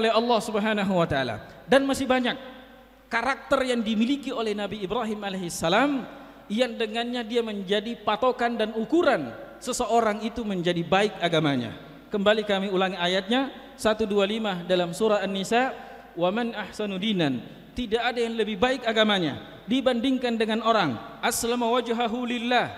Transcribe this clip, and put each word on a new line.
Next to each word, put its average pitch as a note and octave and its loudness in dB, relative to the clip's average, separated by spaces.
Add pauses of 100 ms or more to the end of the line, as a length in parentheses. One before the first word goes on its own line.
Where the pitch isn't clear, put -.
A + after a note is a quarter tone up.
oleh A3 4
Allah A3+ 4
Subhanahu G#3 0
wa E3+ 4
taala. C3+ -2 (240)
Dan C4+ 6
masih C4+ 0
banyak B3 2 (720)
karakter B3+ 0
yang A#3+ 0
dimiliki A#3 0
oleh G#3+ -2
Nabi G#3 -6
Ibrahim G#3+ -4
alaihissalam G3 0 (280)
yang A#3 0
dengannya A#3 -4
dia A#3 0
menjadi G#3 -2
patokan A#3+ 0
dan A3 -2
ukuran A3+ 2 (240)
seseorang A3+ 0
itu A3+ -6
menjadi F3 0
baik G3+ 2
agamanya. C#3+ 2 (400)
Kembali G#3 2
kami G3 0
ulangi F#3 0
ayatnya, G3 0 (320)
satu A3 2
dua G3+ 2
lima G#3 -2
dalam F3+ 2
surah G#3 2
An-Nisa, G3 0 (400)
"Wa E3+ 0
man A#3 -2
ahsanu G3+ -6
dinan," E3+ 0 (320)
tidak A3+ -2
ada A#3+ 0
yang A3+ -2
lebih G#3+ -2
baik B3+ 2
agamanya G#3 2 (240)
dibandingkan B3 2
dengan A3 0
orang G3+ 2 (240)
aslama A#3 0
wajhahu A#3+ 0
lillah, A#3+ 0